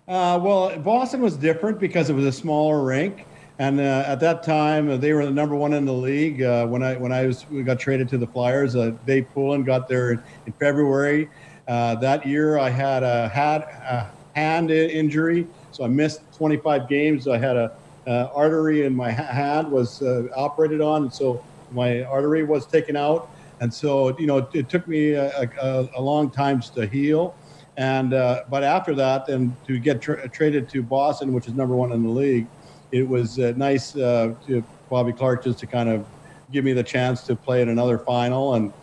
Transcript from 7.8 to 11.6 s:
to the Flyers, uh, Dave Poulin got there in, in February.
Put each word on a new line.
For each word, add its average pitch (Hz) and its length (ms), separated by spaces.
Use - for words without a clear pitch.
to 131 80
the 120 100
Flyers, 123 480
uh, 113 160
Dave 135 280
Poulin 139 300
got 127 240
there 123 260
in, 117 100
in 117 60
February. 143 760